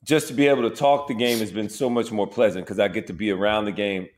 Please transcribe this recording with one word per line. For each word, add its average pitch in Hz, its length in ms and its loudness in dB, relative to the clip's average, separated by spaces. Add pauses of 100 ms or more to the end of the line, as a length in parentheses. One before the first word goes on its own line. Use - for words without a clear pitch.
just 147 260 2
to 139 40 -10
be 139 140 4
able 127 200 4
to 104 80 -2
talk 143 320 2
the 127 60 -4
game 120 260 0
has 107 120 -4
been 104 180 -4
so 131 200 -2
much 120 220 0
more 101 140 -2
pleasant 92 400 0
'cause 98 140 -8
I 101 80 4
get 98 200 -4
to - 60 -10
be 104 180 -2
around 104 340 0
the 104 60 -4
game 95 360 -4 (100)